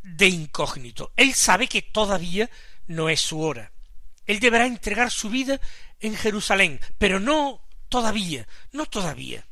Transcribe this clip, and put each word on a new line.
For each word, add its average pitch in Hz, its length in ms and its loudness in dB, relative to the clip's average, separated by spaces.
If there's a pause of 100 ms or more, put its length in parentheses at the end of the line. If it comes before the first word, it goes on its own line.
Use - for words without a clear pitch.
de 185 260 4
incógnito. 151 880 -2
Él 262 180 6
sabe 208 320 4
que 214 160 -2
todavía 196 680 0 (380)
no 160 220 0
es 156 120 2
su 156 200 -2
hora. 135 320 -4 (520)
Él 208 140 0
deberá 233 280 6
entregar 226 440 -2
su - 200 -4
vida 262 300 0 (380)
en 220 180 -4
Jerusalén, 196 640 2 (160)
pero 190 220 4
no 285 480 0 (220)
todavía, 214 580 0 (240)
no 302 160 -4
todavía. 143 640 -4